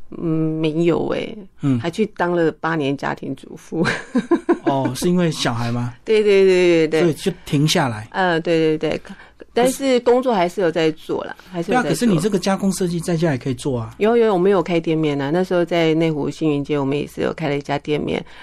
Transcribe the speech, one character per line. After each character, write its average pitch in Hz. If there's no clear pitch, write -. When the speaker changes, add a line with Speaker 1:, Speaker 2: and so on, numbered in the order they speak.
Speaker 1:
嗯， 160
没 160
有 165
欸。 -
Speaker 2:
嗯。 135
Speaker 1:
还 165
去 208
当 175
了 165
八 160
年 139
家 143
庭 139
主 -
妇。 -
<laughs> -
Speaker 2:
哦， 330
是 -
因 180
为 175
小 143
孩 120
吗？ 120
Speaker 1:
<laughs> -
对， 220
对， 196
对， 175
对， -
对。 156
Speaker 2:
所 175
以 147
就 -
停 147
下 156
来。 107
Speaker 1:
嗯， 180
对， 160
对， 156
对。 160
但 247
是 262
工 247
作 254
还 180
是 202
有 165
在 160
做 -
啦， -
还 175
是 -
有 247
在 254
做。 -
Speaker 2:
对 -
啊， -
可 -
是 240
你 190
这 165
个 202
加 196
工 190
设 185
计 170
在 170
家 160
也 127
可 135
以 -
做 123
啊。 113
Speaker 1:
有， 220
有， 220
我 180
们 190
有 185
开 175
店 165
面 147
啊， 139
那 180
时 185
候 175
在 165
内 160
湖 147
星 156
云 143
街， 147
我 139
们 135
也 139
是 -
有 127
开 160
了 143
一 143
家 143
店 147
面， 156